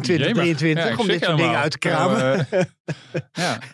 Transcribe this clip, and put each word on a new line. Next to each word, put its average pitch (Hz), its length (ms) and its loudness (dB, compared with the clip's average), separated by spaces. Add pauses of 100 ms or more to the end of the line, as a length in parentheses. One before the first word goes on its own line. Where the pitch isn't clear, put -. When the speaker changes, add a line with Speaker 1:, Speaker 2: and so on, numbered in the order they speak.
Speaker 1:
Jemig. 123 60 -4
Speaker 2:
twintig 165 260 2 (100)
drieëntwintig 160 420 0
Speaker 1:
Ja, - 60 0
ik 233 80 -4
Speaker 2:
om 233 60 0
Speaker 1:
schrik 185 140 0
Speaker 2:
dit - 100 -4
soort 160 100 2
dingen - 120 2
Speaker 1:
helemaal. 143 120 0
Speaker 2:
uit 156 100 0
te - 60 -8
kramen. 170 400 0
Speaker 1:
Nou, 135 320 0
eh, 185 140 2 (200)
Speaker 2:
<laughs> - 600 -8
Speaker 1:
ja, 123 140 -2 (160)